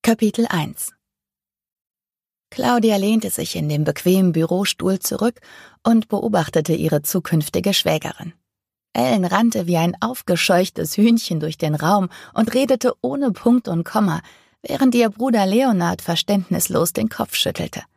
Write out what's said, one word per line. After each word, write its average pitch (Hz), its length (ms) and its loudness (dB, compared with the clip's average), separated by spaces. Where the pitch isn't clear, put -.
Kapitel 226 460 0
eins. - 460 -6
Claudia 233 460 2
lehnte 208 340 0
sich - 260 -6
in 156 120 -4
dem 147 160 0
bequemen 180 480 2
Bürostuhl 180 680 -2
zurück - 420 -4
und 226 240 4
beobachtete 170 680 0
ihre 151 280 0
zukünftige 175 720 -2
Schwägerin. 160 600 -4
Ellen 226 320 2
rannte 202 420 0
wie 175 100 2
ein 170 240 0
aufgescheuchtes 180 960 0
Hühnchen 220 440 2
durch 156 180 -6
den 151 180 -2
Raum 180 340 2
und 220 200 0
redete 254 480 2
ohne 269 300 -2
Punkt 240 360 0
und 165 160 -2
Komma, 185 380 0
während 254 340 0
ihr 233 140 4
Bruder 226 360 0
Leonard 190 560 0
verständnislos 175 920 -2
den 220 160 -2
Kopf - 260 -6
schüttelte. - 480 -4